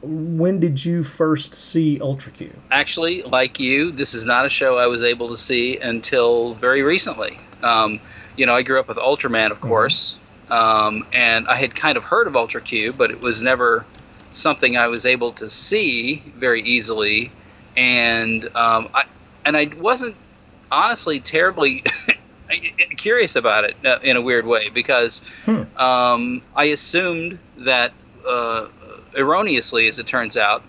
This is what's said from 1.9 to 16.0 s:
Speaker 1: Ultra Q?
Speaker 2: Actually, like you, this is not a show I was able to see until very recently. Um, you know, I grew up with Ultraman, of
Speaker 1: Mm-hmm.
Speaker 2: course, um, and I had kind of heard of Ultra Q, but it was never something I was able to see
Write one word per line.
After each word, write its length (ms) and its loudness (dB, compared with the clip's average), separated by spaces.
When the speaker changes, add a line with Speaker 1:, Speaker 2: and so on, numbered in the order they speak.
Speaker 1:
Ultra 340 -6
Q? 180 -14
Speaker 2:
Actually, 540 0
like 360 0
you, 300 0
this 240 -2
is 140 -4
not 180 4
a 40 -2
show 280 2
I 80 4
was 160 0
able 280 0
to 80 -8
see 420 0
until 760 0
very 300 2
recently. 560 0
Um, 360 2
you 80 2
know, 80 4
I 80 4
grew 180 0
up 80 -2
with 100 -8
Ultraman, 520 0
of 80 -6
Speaker 1:
Mm-hmm. 100 -10
Speaker 2:
course, 520 0
um, 520 2
and 340 2
I 80 2
had 180 -2
kind 240 0
of 60 -4
heard 240 0
of 80 -4
Ultra 260 -2
Q, 320 -4
but 160 2
it 120 -12
was 200 -2
never 460 2
something 440 0
I 100 2
was 180 -4
able 280 0
to 160 -12
see 760 0